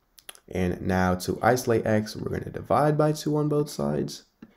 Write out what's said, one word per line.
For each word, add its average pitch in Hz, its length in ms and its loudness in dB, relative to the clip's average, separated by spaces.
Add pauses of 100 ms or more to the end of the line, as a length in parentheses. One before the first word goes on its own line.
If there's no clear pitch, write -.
(480)
And 90 340 -2
now 92 340 2
to 92 260 -2
isolate 120 440 2
x, 107 300 0
we're - 160 -6
gonna - 180 -4
divide 147 480 2
by 151 140 4
two 151 240 -2
on 151 140 2
both 147 200 0
sides. 147 540 -4 (340)